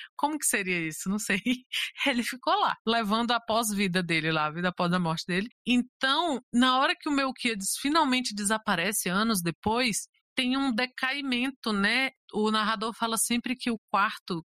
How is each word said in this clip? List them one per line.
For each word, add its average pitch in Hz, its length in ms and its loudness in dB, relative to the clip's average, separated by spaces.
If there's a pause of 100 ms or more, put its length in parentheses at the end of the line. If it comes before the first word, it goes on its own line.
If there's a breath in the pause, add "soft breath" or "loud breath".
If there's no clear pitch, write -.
(160 loud breath)
Como 302 220 0
que - 80 -2
seria 185 340 0
isso? 160 300 -4
Não 208 80 -2
sei. - 260 -2
<laughs> - 600 -4
Ele 240 160 2
ficou 302 360 -2
lá, 330 160 0 (120)
levando 226 460 0
a 233 80 0
pós-vida 208 640 0
dele 160 300 0
lá, 151 140 2
a 151 40 -2
vida 175 180 -2
após 175 260 0
a 185 40 2
morte 165 300 -2
dele. 190 200 -2 (180)
Então, 269 720 0 (140)
na 254 240 4
hora 330 200 2
que 311 120 -4
o - 20 0
Melquiades 247 680 -2
finalmente 254 520 2
desaparece, 202 760 0
anos 202 320 2
depois, 214 680 0 (280)
tem 254 200 0
um 277 160 2
decaimento, 254 1000 -2
né? 220 400 2 (220)
O 214 200 2
narrador 220 420 0
fala 226 240 -2
sempre 240 360 -2
que - 160 -4
o 226 60 -2 (160)
quarto 196 500 -2 (100)